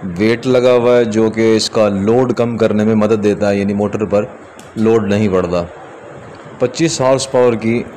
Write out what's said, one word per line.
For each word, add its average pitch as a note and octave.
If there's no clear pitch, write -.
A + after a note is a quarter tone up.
वेट G#2+
लगा B2+
हुआ B2
है, A#2+
जो A2
कि A2
इसका G#2+
load A2+
कम A#2
करने G#2+
में A2
मदद G#2+
देता G#2
है, G2+
यानी G2+
मोटर G#2
पर G2+
load A2
नहीं G2+
बढ़ता। F2+
पच्चीस D3+
हॉर्स C3
पावर B2
की A2+